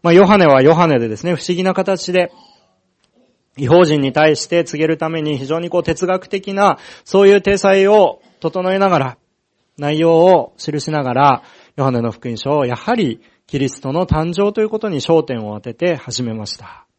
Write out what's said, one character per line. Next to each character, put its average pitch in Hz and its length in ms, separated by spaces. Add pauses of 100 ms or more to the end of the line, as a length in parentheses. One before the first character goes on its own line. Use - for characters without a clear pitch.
ま 170 100
あ、 - 20
ヨ 190 120
ハ 202 120
ネ 180 80
は 135 160
ヨ 151 120
ハ 170 140
ネ 139 120
で 117 80
で 107 80
す 123 100
ね、 175 100
不 - 120
思 180 80
議 180 80
な 185 100
形 185 380
で、 175 200 (1300)
異 139 100
邦 170 180
人 151 160
に 135 100
対 151 240
し - 120
て 170 160
告 156 180
げ 160 60
る 160 100
た 160 100
め 160 140
に 151 160
非 131 80
常 156 140
に 170 100
こ 180 100
う - 40
哲 165 240
学 185 200
的 196 260
な、 196 240 (280)
そ 196 200
う - 40
い 202 60
う 190 60
体 - 160
裁 196 300
を 202 340 (200)
整 180 320
え 196 60
な 196 100
が 170 100
ら、 131 180 (600)
内 147 200
容 165 220
を 175 380
記 147 240
し 156 100
な 147 120
が 127 100
ら、 135 300 (340)
ヨ 139 80
ハ 135 60
ネ 120 100
の 117 100
福 - 160
音 117 100
書 135 140
を 147 140
や 120 100
は 220 200
り 156 260 (300)
キ 143 80
リ 135 80
ス - 140
ト 135 100
の 170 140
誕 165 280
生 202 200
と 220 80
い - 20
う 214 60
こ 220 100
と 220 80
に 151 140
焦 165 220
点 113 220
を 104 100
当 104 40
て 117 140
て 170 240
始 120 260
め 113 100
ま 107 120
し - 100
た。 - 300 (140)